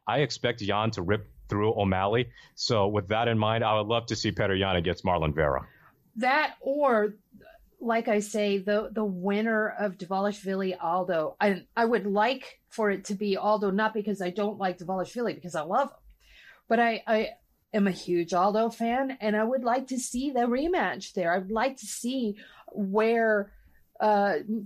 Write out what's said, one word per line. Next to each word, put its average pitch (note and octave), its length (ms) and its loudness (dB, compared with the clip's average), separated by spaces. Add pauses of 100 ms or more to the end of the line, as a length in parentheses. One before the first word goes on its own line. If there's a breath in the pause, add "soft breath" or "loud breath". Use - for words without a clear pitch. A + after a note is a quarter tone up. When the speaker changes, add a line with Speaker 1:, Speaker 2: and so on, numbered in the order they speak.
Speaker 1:
I A#2+ 120 2
expect A#2+ 420 -2
Yan G#2 300 0
to G#2 100 -6
rip G2+ 260 0 (220)
through G#2 300 0
O'Malley. G2+ 500 0 (260 loud breath)
So G#2 320 2
with G2+ 220 -2
that A2 180 2
in A#2 100 2
mind, A2 260 2
I G#2+ 140 2
would G#2 100 0
love A#2 200 0
to A2+ 80 -2
see G#2 160 -2
Petr G2 260 0
Yan F#2+ 180 2
against F2 280 0
Marlon D#2+ 320 2
Vera. C#2+ 320 0 (500 loud breath)
Speaker 2:
That C4+ 440 0
or, B3 540 2 (640)
like A#3 280 0
I G#3 120 4
say, G#3 400 0
the, G#3 320 0
the G#3+ 120 -2
winner G#3 640 0
of G3+ 300 -4
Dvalishvili F#3+ 840 -2
Aldo. E3+ 580 0
I, G3 240 2 (120)
I A#3 100 2
would A3+ 200 0
like G#3+ 540 0 (100)
for G#3+ 220 0
it F#3+ 140 -4
to G#3 100 -4
be G3 220 -2
Aldo, G#3 340 2
not G#3+ 220 0
because G#3 280 -4
I F3+ 80 -2
don't G#3 280 -4
like F#3 220 -2
Dvalishvili, F#3 560 -4
because F3 200 -12
I D#3 60 -2
love G#3+ 280 0
him. - 80 -20 (720 loud breath)
But A3+ 100 4
I, A#3 260 2
I G#3+ 240 2 (440)
am G3+ 140 4
a F3+ 40 2
huge E3+ 420 0
Aldo G#3 360 4
fan, B3 520 -2
and G#3 140 0
I G#3+ 80 2
would A#3+ 200 0
like B3+ 240 0
to C4 120 -4
see C4 320 -4
the A#3+ 100 0
rematch A#3+ 720 0
there. E3+ 200 0
I F#3+ 60 2
would F#3+ 120 -6
like B3 260 -2
to - 80 -16
see A#3 520 -4 (340 loud breath)
where, G#3+ 800 2 (480 soft breath)
uh, G3+ 360 4 (300)